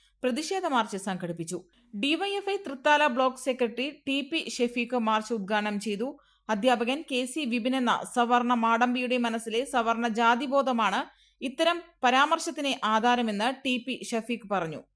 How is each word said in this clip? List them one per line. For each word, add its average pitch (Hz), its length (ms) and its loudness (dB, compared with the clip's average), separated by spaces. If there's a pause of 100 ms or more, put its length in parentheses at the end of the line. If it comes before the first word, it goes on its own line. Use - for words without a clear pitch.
(220)
പ്രതിഷേധ 320 440 -2
മാർച്ച് 226 300 0
സംഘടിപ്പിച്ചു. 175 680 -6 (360)
ഡി 277 160 0
വൈ 381 160 -2
എഫ് 392 200 -4
ഐ 392 60 0
തൃത്താല 294 500 2
ബ്ലോക്ക് 254 300 0
സെക്രട്ടറി 247 540 -2 (180)
ടി 277 120 0
പി 285 280 -4
ഷെഫീഖ് 240 500 -2
മാർച്ച് 220 360 0
ഉദ്ഘാടനം 208 460 -2
ചെയ്തു. 220 380 -4 (300)
അധ്യാപകൻ 240 640 2
കെ 254 120 0
സി 262 160 -6
വിപിൻ 247 360 0
എന്ന 240 240 2 (140)
സവർണ 240 400 4
മാടമ്പിയുടെ 240 640 2
മനസ്സിലെ 226 460 -2
സവർണ 233 440 0
ജാതിബോധമാണ് 240 960 2 (360)
ഇത്തരം 330 420 0 (200)
പരാമർശത്തിന് 285 840 2
ആധാരമെന്ന് 220 680 2 (120)
ടി 254 120 0
പി 247 340 -8
ഷെഫീഖ് 226 400 -4
പറഞ്ഞു. 165 320 -2 (140)